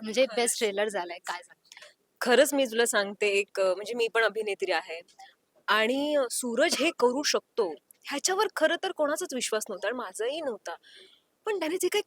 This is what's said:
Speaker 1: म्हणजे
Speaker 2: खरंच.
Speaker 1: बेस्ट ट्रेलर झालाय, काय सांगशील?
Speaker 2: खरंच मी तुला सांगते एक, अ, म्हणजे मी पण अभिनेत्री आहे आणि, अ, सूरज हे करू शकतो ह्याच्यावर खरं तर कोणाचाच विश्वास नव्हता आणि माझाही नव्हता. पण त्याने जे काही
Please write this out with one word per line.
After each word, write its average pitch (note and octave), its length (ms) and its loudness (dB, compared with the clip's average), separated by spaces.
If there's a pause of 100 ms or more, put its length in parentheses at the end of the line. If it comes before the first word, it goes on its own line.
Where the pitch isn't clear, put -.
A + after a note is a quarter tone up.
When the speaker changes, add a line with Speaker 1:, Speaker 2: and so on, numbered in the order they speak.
Speaker 1:
म्हणजे A3 220 2
Speaker 2:
खरंच. A#3 100 -4
Speaker 1:
बेस्ट A#3+ 220 0
ट्रेलर G#3 300 0
झालाय, F3+ 300 -6
काय F3+ 240 -8
सांगशील? - 240 -20 (560)
Speaker 2:
खरंच B3+ 320 6
मी C#4 120 2
तुला A#3 200 0
सांगते G#3 420 0
एक, G3+ 320 0
अ, F#3+ 160 2
म्हणजे G#3 180 -6
मी A#3 200 0
पण A3+ 100 4
अभिनेत्री G3+ 480 -2
आहे E3 300 -4 (680)
आणि, C4 480 2
अ, C#4+ 160 4
सूरज B3 480 0
हे D4+ 200 2
करू B3 240 2
शकतो G#3 500 -2 (320)
ह्याच्यावर F#4+ 500 0
खरं D#4 280 2
तर F#4 80 -2
कोणाचाच D#4 420 -4
विश्वास A3 360 -2
नव्हता F#3+ 180 -6
आणि A#3+ 100 -4
माझाही A#3+ 440 -6
नव्हता. G#3 340 -6 (680)
पण G#4 140 -2
त्याने D#4+ 160 -2
जे F#4 120 -2
काही G#4 200 2